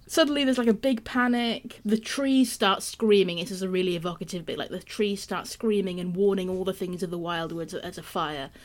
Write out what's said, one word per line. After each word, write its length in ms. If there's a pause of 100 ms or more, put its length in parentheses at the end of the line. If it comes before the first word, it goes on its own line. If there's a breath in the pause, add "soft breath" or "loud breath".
suddenly 380
there's, 140
like, 100
a 60
big 280
panic. 800
The 140
trees 540
start 320
screaming. 540
This 120
is 120
a 60
really 280
evocative 500
bit. 100
Like, 140
the 80
trees 420
start 280
screaming 500
and 160
warning 340
all 140
the 100
things 300
of 80
the 80
wildwoods 520
that 120
there's 160
a 60
fire. 460 (140 loud breath)